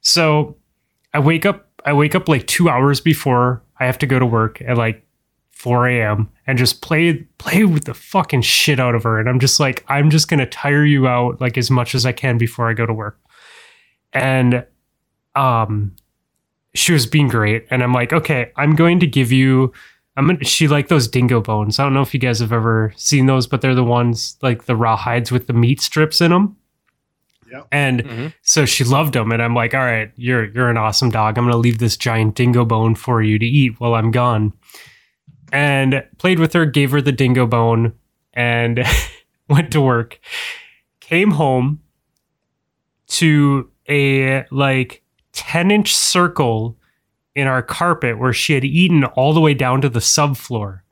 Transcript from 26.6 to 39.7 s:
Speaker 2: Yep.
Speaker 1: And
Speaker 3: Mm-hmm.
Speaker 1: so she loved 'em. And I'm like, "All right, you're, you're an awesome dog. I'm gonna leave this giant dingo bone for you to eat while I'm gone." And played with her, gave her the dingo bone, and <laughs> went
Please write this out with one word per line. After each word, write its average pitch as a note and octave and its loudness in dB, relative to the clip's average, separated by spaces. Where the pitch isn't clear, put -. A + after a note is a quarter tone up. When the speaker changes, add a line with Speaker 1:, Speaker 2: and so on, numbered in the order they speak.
Speaker 2:
Yep. C3+ -20
Speaker 1:
And C3+ 0
Speaker 3:
Mm-hmm. B2 -10
Speaker 1:
so - 2
she - 0
loved C#3 0
'em. A2+ 0
And A#2 0
I'm A#2 -2
like, A#2 0
"All C3+ 0
right, A2+ -2
you're, A#2+ -2
you're A#2+ -2
an A#2 0
awesome A2 0
dog. G#2+ 0
I'm A#2+ 0
gonna A#2+ 2
leave A#2 0
this A#2 0
giant A2+ -2
dingo B2 2
bone A2+ 2
for A#2 -2
you G#2+ 2
to A2+ -2
eat B2 0
while A#2+ 0
I'm A2+ 0
gone." A2+ 0
And C3+ 0
played F#3 0
with D#3+ 0
her, E3+ 2
gave C#3+ 0
her C#3+ 0
the C#3 0
dingo B2+ 2
bone, A#2 0
and A#2+ -2
<laughs> - -20
went D3 2